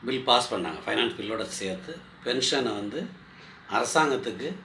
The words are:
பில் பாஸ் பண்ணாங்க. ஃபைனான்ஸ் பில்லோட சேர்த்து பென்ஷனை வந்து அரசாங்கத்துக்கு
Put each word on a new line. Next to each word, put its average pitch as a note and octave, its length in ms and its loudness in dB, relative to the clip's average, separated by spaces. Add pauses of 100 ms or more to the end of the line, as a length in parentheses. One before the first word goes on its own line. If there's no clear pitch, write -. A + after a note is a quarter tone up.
பில் B2+ 180 -2
பாஸ் A#2+ 300 6
பண்ணாங்க. F2 320 -4
ஃபைனான்ஸ் A2+ 320 2
பில்லோட G#2+ 260 -4
சேர்த்து F#2 540 -6 (260)
பென்ஷனை B2+ 500 2
வந்து G#2+ 320 -4 (640)
அரசாங்கத்துக்கு A#2+ 840 2 (100)